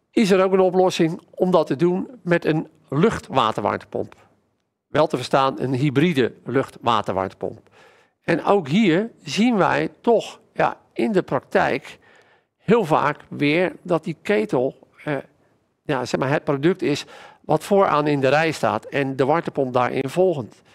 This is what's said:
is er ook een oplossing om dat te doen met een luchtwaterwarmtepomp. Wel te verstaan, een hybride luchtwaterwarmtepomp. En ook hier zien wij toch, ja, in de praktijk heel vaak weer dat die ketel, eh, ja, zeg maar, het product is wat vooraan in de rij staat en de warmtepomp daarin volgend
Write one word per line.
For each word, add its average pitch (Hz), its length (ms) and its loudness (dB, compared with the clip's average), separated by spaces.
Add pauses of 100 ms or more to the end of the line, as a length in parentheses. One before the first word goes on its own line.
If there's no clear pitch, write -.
(120)
is 208 200 2
er 185 120 4
ook 190 100 0
een 190 60 4
oplossing 185 680 2
om 185 220 -2
dat 160 160 4
te 147 80 -2
doen 175 320 0 (160)
met 170 220 0
een 156 240 0 (200)
luchtwaterwarmtepomp. 110 1300 -2 (720)
Wel 151 200 0
te - 80 -4
verstaan, 135 440 0
een 127 140 -4
hybride 135 600 0 (120)
luchtwaterwarmtepomp. 107 1200 -4 (520)
En - 220 -2
ook 190 240 2
hier 196 440 2 (120)
zien 214 340 0
wij 147 340 0 (100)
toch, - 380 0 (140)
ja, 156 240 -2 (160)
in 233 180 -2
de 180 100 2
praktijk - 760 -2 (600)
heel 214 280 2
vaak 143 340 0 (100)
weer 147 520 0
dat 170 220 -2
die 160 180 -8
ketel, 185 640 -2 (160)
eh, 151 120 -6 (680)
ja, 127 220 -4
zeg 139 140 -4
maar, 135 100 -2
het 156 140 0
product 151 380 0
is - 240 -2 (360)
wat 156 220 -2
vooraan 151 440 2
in 143 120 0
de 131 80 2
rij 151 240 2
staat 107 340 -2
en 135 300 -4
de 135 100 0
warmtepomp 143 480 -2
daarin 127 360 -2
volgend 165 520 -2 (140)